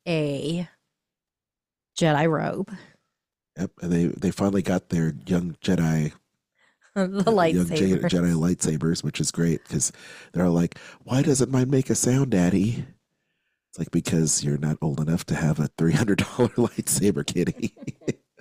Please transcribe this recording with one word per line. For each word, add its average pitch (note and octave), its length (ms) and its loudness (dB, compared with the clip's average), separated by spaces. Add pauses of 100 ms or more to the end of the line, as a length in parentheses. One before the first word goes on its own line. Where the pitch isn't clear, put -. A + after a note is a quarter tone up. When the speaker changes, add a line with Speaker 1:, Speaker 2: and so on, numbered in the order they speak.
Speaker 1:
a D#3+ 600 -2 (1300)
Jedi D#3 300 4
robe. D#3 420 -4 (840)
Speaker 2:
Yep. F#2 140 -6 (100)
And F2 100 -4
they, E2+ 140 2
they - 240 -2
finally G2 320 0
got F2+ 280 -2
their D#2+ 240 0 (120)
young F2 380 -2
Jedi D#2+ 500 0 (440)
Speaker 1:
<laughs> - 360 -20
The G3 140 0
Speaker 2:
young F3+ 600 2
Je-, E3+ 280 2
Speaker 1:
lightsabers. F3 140 0
Speaker 2:
Jedi F2 260 2
lightsabers, E2 680 0
which D2+ 160 -4
is D2+ 120 -2
great, E2+ 340 0
'cause - 260 -4 (400)
they're F2+ 140 0
all F2 60 4
like, E2+ 260 0 (260)
"Why - 200 0
doesn't C3 280 2
mine B2+ 200 2
make C3 200 2
a A2 40 0
sound, C3 360 0
Daddy?" F#2 540 2 (840)
It's - 100 -20
like, E2 120 -8
"Because E2 520 0
you're C#2+ 140 -2
not D2+ 240 -2
old D2 180 -2
enough D#2+ 280 -2
to - 80 -2
have D#2 240 0
a D2 180 -2
three E2 160 2
hundred G2+ 260 2
dollar - 300 2
<laughs> - 80 -20
lightsaber, G#2 680 0
kitty." - 540 -4
<laughs> - 380 -8 (240)